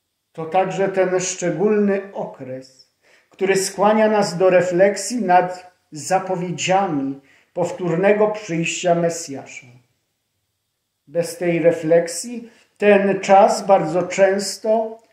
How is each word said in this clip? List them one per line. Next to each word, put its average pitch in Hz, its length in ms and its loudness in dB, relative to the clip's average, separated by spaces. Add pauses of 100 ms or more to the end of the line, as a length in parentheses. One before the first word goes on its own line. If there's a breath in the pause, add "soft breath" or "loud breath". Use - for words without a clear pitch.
(320)
to 165 120 -12
także 180 440 -2
ten 180 320 0
szczególny 196 920 -2
okres, - 800 -14 (400 soft breath)
który 190 260 0
skłania 214 520 2
nas 208 300 0
do 185 120 4
refleksji 185 720 2
nad 180 480 0 (220)
zapowiedziami 175 1300 -4 (320 soft breath)
powtórnego 185 760 0
przyjścia 170 680 -2
Mesjasza. 151 720 -6 (1400)
Bez 165 320 -6
tej 175 200 -2
refleksji 170 920 0 (280 loud breath)
ten 196 420 4
czas 202 460 4
bardzo 175 360 2
często 202 960 -2 (140)